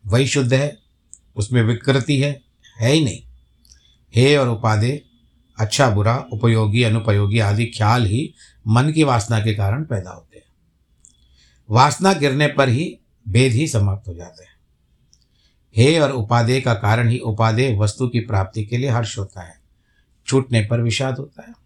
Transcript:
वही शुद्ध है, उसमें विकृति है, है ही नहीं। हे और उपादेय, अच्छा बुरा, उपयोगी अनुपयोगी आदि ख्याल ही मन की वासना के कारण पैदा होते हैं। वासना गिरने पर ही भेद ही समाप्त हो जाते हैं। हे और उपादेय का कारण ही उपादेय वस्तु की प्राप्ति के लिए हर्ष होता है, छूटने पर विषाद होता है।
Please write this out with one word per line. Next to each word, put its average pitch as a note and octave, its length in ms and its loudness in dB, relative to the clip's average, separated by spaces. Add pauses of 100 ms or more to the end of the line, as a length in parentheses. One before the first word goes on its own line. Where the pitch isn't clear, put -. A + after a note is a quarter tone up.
वही B2 200 2
शुद्ध C3 280 0
है, C#3+ 240 -2 (580)
उसमें A2+ 260 0
विकृति B2+ 580 0
है, C#3 220 -4 (380)
है A#2+ 120 2
ही D#3 120 2
नहीं। - 180 -8 (920)
हे C#3 220 4
और C3 120 2
उपादेय, A2+ 560 -2 (540)
अच्छा A2 320 2
बुरा, G#2 420 0
उपयोगी A2+ 500 2
अनुपयोगी G#2+ 560 2
आदि G#2+ 280 0
ख्याल A#2 380 0
ही B2 300 -2 (340)
मन B2+ 240 2
की D#3 100 2
वासना A#2+ 380 0
के G#2+ 140 -2
कारण G#2+ 300 -2
पैदा F#2+ 260 -8
होते - 280 -20
हैं। - 60 -20 (1300)
वासना D3 420 4
गिरने C#3+ 340 0
पर C#3 220 2
ही C#3 300 -2 (300)
भेद B2 240 2
ही D3 160 0
समाप्त G2 400 -2
हो E2+ 60 -14
जाते E2+ 300 -20
हैं। - 80 -20 (1200)
हे D3 220 4
और C#3+ 140 2
उपादेय A#2+ 480 0
का B2 140 0
कारण A2+ 340 0
ही B2 100 0
उपादेय A2+ 600 0
वस्तु G#2+ 300 -2
की A#2+ 120 -2
प्राप्ति G2+ 440 -4
के A#2+ 140 -6
लिए C3+ 120 -2
हर्ष A2 280 -4
होता F#2+ 240 -12
है, E2+ 180 -20 (680)
छूटने B2+ 400 0
पर A#2 140 -2
विषाद A#2+ 380 -4
होता - 240 -16
है। A#3 100 -20 (140)